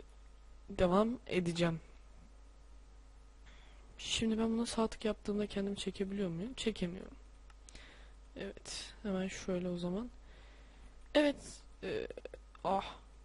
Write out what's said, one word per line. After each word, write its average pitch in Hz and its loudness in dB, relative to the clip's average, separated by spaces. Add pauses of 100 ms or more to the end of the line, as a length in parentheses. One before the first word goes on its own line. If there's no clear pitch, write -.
(720)
devam 196 6
edeceğim. 170 4 (2250)
Şimdi 220 2
ben 226 4
buna 233 4
sağ 226 4
tık - -2
yaptığımda 208 2
kendimi 202 0
çekebiliyor 196 0
muyum? 180 -2
Çekemiyorum. 180 -2 (1200)
Evet. - -8
Hemen 190 2
şöyle 180 0
o 180 0
zaman. 180 0 (1040)
Evet. 294 10 (460)
E, - 0 (580)
ah. 190 2 (280)